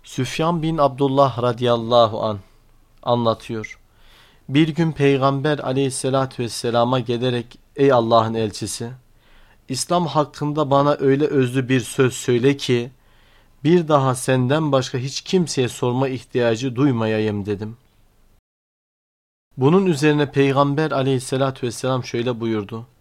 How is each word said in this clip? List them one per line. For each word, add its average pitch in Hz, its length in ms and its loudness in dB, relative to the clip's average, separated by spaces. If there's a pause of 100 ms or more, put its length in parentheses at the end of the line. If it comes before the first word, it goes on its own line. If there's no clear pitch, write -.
Süfyan 160 580 -4
bin 160 160 -2
Abdullah 135 640 2
radıyallahu 117 840 2
an 107 160 -4 (640)
anlatıyor. 117 760 -2 (720)
Bir 151 180 4
gün 160 240 0
Peygamber 139 680 2
aleyhissalatü 131 840 -2
vesselama 120 560 -2
gelerek, 120 600 -4 (160)
"Ey 139 160 4
Allah'ın 113 420 4
elçisi, 113 580 -6 (760)
İslam 175 380 -2
hakkında 147 640 -2
bana 139 280 4
öyle 139 260 2
özlü 127 440 0
bir 131 100 2
söz 120 340 0
söyle 127 440 0
ki 120 340 -2 (720)
bir 165 240 4
daha 135 280 4
senden 135 560 0
başka 135 260 0
hiç 131 240 -8
kimseye 139 480 0
sorma 127 380 -2
ihtiyacı 120 680 -2
duymayayım." 110 720 0
dedim. 107 320 -8 (1800)
Bunun 165 280 4
üzerine 147 460 2
Peygamber 143 600 0
aleyhissalatü 131 760 -2
vesselam 127 360 -4
şöyle 120 360 -4
buyurdu 113 460 -6 (160)